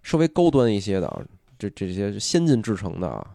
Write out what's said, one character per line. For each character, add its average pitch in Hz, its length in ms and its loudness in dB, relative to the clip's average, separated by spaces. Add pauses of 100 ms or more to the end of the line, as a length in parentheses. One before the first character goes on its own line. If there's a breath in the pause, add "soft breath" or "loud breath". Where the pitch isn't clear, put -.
稍 - 160 -2
微 160 100 4
高 170 220 4
端 123 240 4
一 101 60 0
些 95 200 -2
的 87 80 -2
啊， 50 140 -10 (380)
这， 101 100 -6
这 92 240 -8
些 101 260 -4
先 170 280 0
进 120 160 4
制 110 120 -2
成 90 240 -8
的 90 80 -4
啊， 55 280 -8